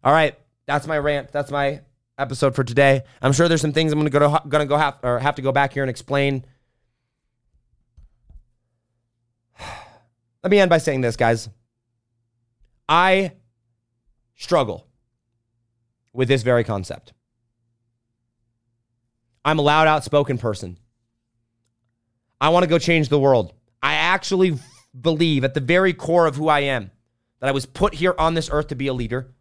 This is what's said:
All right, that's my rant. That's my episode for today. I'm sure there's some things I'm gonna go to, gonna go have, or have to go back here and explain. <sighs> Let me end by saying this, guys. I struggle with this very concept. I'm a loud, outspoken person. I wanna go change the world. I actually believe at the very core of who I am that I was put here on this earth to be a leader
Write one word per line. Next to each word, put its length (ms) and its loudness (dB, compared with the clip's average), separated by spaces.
All 100 2
right, 260 2
that's 200 -4
my 100 -4
rant. 340 -2
That's 200 -6
my 300 -4
episode 380 -2
for 100 -2
today. 380 2
I'm 120 0
sure 160 2
there's 120 2
some 120 -2
things 200 0
I'm 60 0
gonna 100 0
go 120 2
to, 280 2
gonna 160 0
go 140 0
have, 240 -2
or 160 -2
have 160 0
to 80 -10
go 100 0
back 220 0
here 80 -4
and 80 -2
explain. 560 -4
<sighs> 20 -20
Let 80 -2
me 80 6
end 120 4
by 80 4
saying 240 -2
this, 140 -2
guys. 340 0
I 440 2
struggle 500 -2
with 140 -2
this 140 0
very 220 2
concept. 480 -8
I'm 140 0
a 40 0
loud, 240 4
outspoken 520 0
person. 400 -8
I 80 2
wanna 180 4
go 120 2
change 320 2
the 80 2
world. 340 2
I 140 0
actually 640 0
believe 460 0
at 80 -2
the 80 -4
very 320 2
core 340 2
of 100 -2
who 120 -2
I 120 2
am 300 -4
that 100 -2
I 20 -2
was 140 -4
put 260 -2
here 260 -2
on 140 2
this 180 -4
earth 180 -2
to 60 -8
be 120 -6
a 80 -2
leader 340 -6